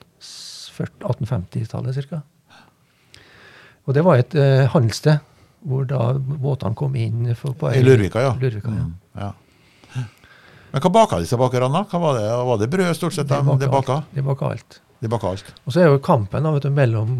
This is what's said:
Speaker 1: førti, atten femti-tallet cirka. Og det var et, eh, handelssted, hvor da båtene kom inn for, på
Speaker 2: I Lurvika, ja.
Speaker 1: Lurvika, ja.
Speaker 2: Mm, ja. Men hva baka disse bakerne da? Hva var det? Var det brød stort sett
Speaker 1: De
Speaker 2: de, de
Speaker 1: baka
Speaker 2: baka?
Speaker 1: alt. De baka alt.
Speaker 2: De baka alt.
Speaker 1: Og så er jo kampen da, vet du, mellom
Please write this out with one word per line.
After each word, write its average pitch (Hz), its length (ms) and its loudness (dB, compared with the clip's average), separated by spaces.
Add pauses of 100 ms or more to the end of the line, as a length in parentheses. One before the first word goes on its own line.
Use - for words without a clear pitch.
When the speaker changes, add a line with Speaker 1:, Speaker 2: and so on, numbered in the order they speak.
(200)
Speaker 1:
førti, - 840 -14
atten - 240 -6
femti-tallet 113 640 -6
cirka. 143 280 -8 (1600)
Og 139 80 -2
det 147 100 4
var 170 120 6
et, 127 180 2
eh, 139 320 4
handelssted, 143 540 2 (460)
hvor 131 200 -2
da 127 280 0
båtene 135 600 -2
kom 135 220 -4
inn 117 380 -2
for, 135 180 -6
på 147 220 -4
Speaker 2:
I 131 80 6
Lurvika, 113 380 6
ja. 131 120 0
Speaker 1:
Lurvika, 120 400 -4
ja. 85 120 -2
Speaker 2:
Mm, 82 100 -8 (220)
ja. 101 160 -8 (1400)
Men 135 100 -2
hva 180 80 2
baka 208 300 4
disse 85 180 -2
bakerne 127 320 2
da? 185 140 0
Hva 175 160 -4
var 147 180 0
det? 104 60 -2 (220)
Var 120 120 0
det 113 120 0
brød 175 260 0
stort 165 180 -4
sett 143 140 -4
Speaker 1:
De - 80 0
Speaker 2:
de, 135 220 2
de 139 100 0
Speaker 1:
baka - 20 0
Speaker 2:
baka? 131 220 0
Speaker 1:
alt. 143 220 -6
De 139 80 -4
baka 139 240 -4
alt. - 340 -10 (200)
Speaker 2:
De 123 80 -6
baka 107 200 -2
alt. 98 240 -8 (140)
Speaker 1:
Og 120 60 -8
så 131 80 2
er 175 60 6
jo 139 120 6
kampen 127 440 0
da, 156 80 0
vet 147 120 -2
du, 143 80 -2
mellom 117 500 0